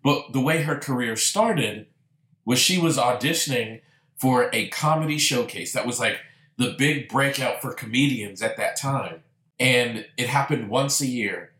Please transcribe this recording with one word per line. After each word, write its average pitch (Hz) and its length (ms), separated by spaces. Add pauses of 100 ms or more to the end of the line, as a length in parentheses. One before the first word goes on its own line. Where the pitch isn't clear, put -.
But - 280
the 135 100
way - 200
her 147 160
career 120 380
started 131 720 (580)
was 123 140
she 185 180
was 165 220
auditioning 120 800 (340)
for 123 380
a 107 140
comedy 151 500
showcase. 120 560
That 110 140
was, 113 120
like, 113 200 (380)
the - 200
big 139 320
breakout 139 540
for 117 100
comedians 110 720
at - 140
that - 200
time. 113 460 (360)
And 120 460 (120)
it 120 100
happened 123 420
once 139 320
a 135 60
year. 101 520